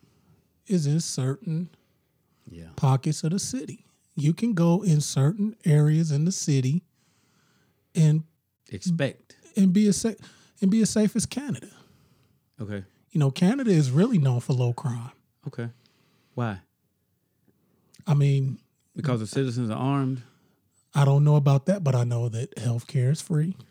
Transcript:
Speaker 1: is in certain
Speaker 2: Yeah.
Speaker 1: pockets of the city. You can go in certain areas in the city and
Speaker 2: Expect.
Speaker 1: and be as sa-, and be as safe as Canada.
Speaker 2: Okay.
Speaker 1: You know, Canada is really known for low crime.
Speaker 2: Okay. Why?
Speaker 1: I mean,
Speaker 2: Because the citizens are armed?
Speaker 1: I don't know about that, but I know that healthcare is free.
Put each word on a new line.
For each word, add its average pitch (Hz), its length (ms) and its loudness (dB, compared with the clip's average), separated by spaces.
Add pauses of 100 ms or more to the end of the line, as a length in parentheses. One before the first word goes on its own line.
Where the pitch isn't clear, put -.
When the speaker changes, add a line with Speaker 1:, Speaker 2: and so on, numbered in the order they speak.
(680)
Speaker 1:
is 175 200 0
in 151 140 0
certain 156 680 -6 (840)
Speaker 2:
Yeah. 82 260 -18
Speaker 1:
pockets 135 480 0
of 160 80 -2
the 202 60 -4
city. - 460 -10 (300)
You 151 180 0
can 226 220 -2
go 170 280 2
in 151 180 2
certain 202 640 -2
areas 151 460 2
in 147 140 0
the 185 80 0
city 139 500 -2 (1120)
and 156 280 4 (480)
Speaker 2:
Expect. 147 680 -4 (200)
Speaker 1:
and 190 160 4
be 208 160 4
as 196 100 2
sa-, 226 160 -4 (460)
and 190 100 2
be 220 100 2
as 208 100 4
safe 214 260 2
as 208 100 -2
Canada. 262 420 -8 (920)
Speaker 2:
Okay. 101 240 -10 (260)
Speaker 1:
You 175 100 -2
know, 139 100 4
Canada 233 400 0
is 151 200 4
really 190 280 2
known 131 220 2
for - 140 -4
low 123 180 0
crime. 120 380 -8 (360)
Speaker 2:
Okay. 117 220 -10 (640)
Why? 110 260 -6 (1500)
Speaker 1:
I 151 80 2
mean, 139 440 2 (360)
Speaker 2:
Because 123 260 -2
the 110 60 -8
citizens 123 440 -2
are 117 80 -4
armed? 131 440 -2 (720)
Speaker 1:
I 143 100 4
don't 139 200 4
know 147 120 6
about 139 300 4
that, 190 160 -2
but 135 120 0
I 120 100 2
know 120 240 -2
that 113 280 -8
healthcare 123 540 -2
is 156 100 -2
free. 165 360 -2 (140)